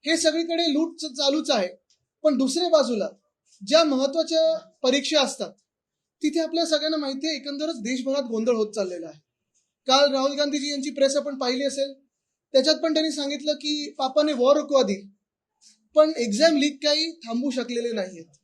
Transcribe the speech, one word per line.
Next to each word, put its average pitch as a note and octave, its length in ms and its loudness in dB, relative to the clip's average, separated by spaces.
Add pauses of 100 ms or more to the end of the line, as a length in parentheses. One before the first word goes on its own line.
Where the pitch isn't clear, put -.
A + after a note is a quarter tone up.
हे D#4+ 100 2
सगळीकडे E4 560 0
लूट D#4+ 240 -2
च-, D#4 80 -10
चालूच C#4+ 460 -2
आहे, G3+ 160 2 (560)
पण D4 140 4
दुसऱ्या E4+ 320 0
बाजूला A#3+ 380 2 (600)
ज्या D4+ 160 6
महत्त्वाच्या D#4+ 760 2 (260)
परीक्षा C#4 380 2
असतात, A3 300 -4 (720)
तिथे D4+ 160 0
आपल्या E4 260 0
सगळ्यांना D#4 320 -2
माहिती C4+ 300 -6
आहे, D#4+ 80 -4
एकंदरच C#4+ 400 -6
देशभरात B3+ 480 -4
गोंधळ A3+ 320 -2
होत G#3+ 180 -2
चाललेला F3+ 340 -6
आहे. D3+ 120 -20 (680)
काल C4+ 240 6
राहुल C4+ 200 0
गांधीजी C#4+ 380 -2
यांची C#4+ 200 -6
प्रेस C4+ 260 0
आपण C#4+ 220 -4
पाहिली C4 260 -2
असेल, C#4 300 -4 (580)
त्याच्यात C#4 240 4
पण D#4+ 180 0
त्यांनी D#4 180 0
सांगितलं D4 420 -4
की D4 360 -6
"पापाने D4 440 0
वॉर C4 240 4
रुकवा C#4 240 2
दी", G3 280 -2 (840)
पण D#4 220 6
एक्झाम B3 400 4
लीक C#4+ 260 0
काही D#4 280 0
थांबू B3 380 -4
शकलेले A#3+ 420 -4
नाहीयेत. F#3 340 -6 (180)